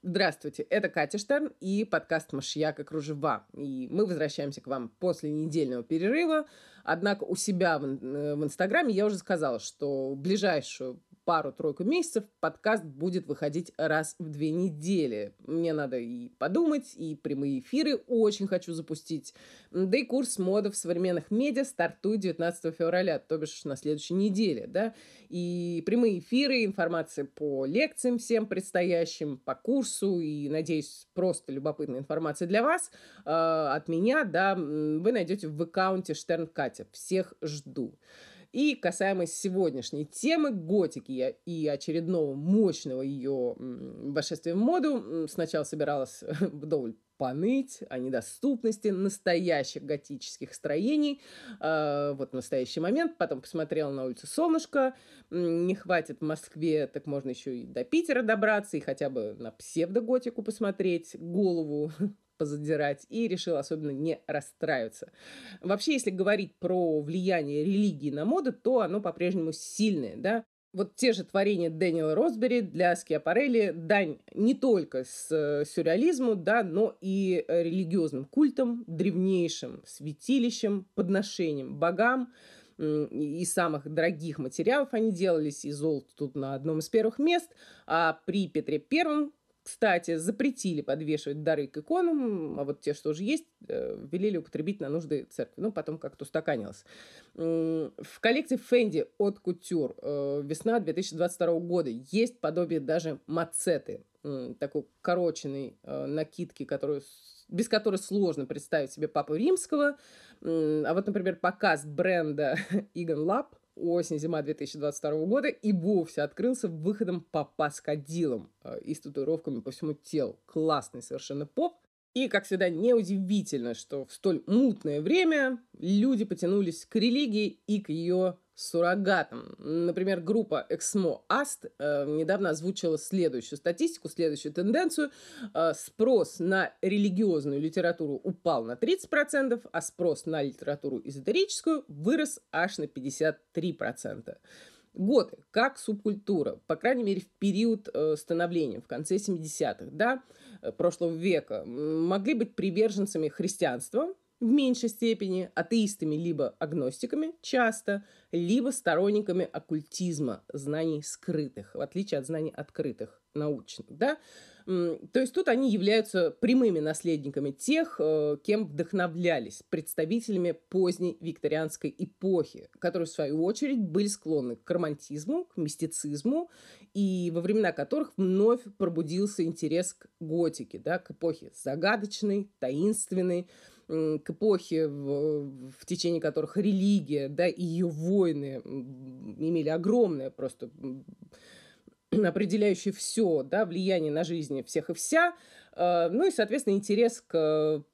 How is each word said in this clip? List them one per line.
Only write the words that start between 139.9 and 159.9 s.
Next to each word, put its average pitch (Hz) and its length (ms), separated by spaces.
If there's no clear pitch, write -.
на 160 160
литературу 139 600
эзотерическую 262 840
вырос 196 520
аж 175 280
на 147 80
пятьдесят 147 520
три 170 220
процента. - 640
Готы, 220 420
как 262 260
субкультура, 202 880
по 160 100
крайней 247 280
мере, 196 180
в - 60
период, 208 560
э, 156 240
становления, 165 640
в - 60
конце 185 320
семидесятых, 156 760
да, 247 280
э, - 80
прошлого 170 420
века, 160 500
м, 151 440
могли 196 260
быть 220 220
приверженцами 196 720
христианства 180 880
в 240 60
меньшей 247 440
степени, 208 640
атеистами 185 600
либо 156 440
агностиками 175 840
часто, 226 600
либо 208 380
сторонниками 190 800
оккультизма, 156 920